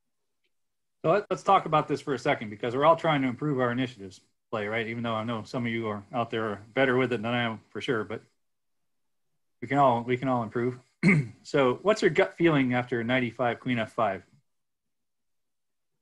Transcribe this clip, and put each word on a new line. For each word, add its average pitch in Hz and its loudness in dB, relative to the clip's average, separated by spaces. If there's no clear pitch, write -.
So 156 2
let, 202 0
let's 180 -4
talk 196 4
about 156 0
this 139 -2
for 147 -6
a 117 -4
second, 123 -2
because 117 -6
we're 143 2
all 160 6
trying 156 2
to 131 0
improve 139 -4
our 123 0
initiatives 120 -6
play, 107 -4
right? 113 -4
Even 117 -6
though 117 -2
I 110 -4
know 113 -6
some 123 -6
of 117 -2
you 113 -4
are 104 -6
out 117 -4
there 113 -2
are 101 -6
better 131 4
with 127 0
it 110 -2
than 117 -4
I 120 0
am 113 -4
for 104 -10
sure, 110 -2
but 107 -10
we 117 -10
can 135 0
all, 120 4
we 123 -2
can 135 -4
all 123 0
improve. 120 -4
<clears throat> 170 6
So 131 2
what's 214 2
your 190 4
gut 185 2
feeling 139 4
after 123 -2
knight 123 0
e 117 -4
five, 117 -2
queen 123 -2
f 110 -4
five? 98 -2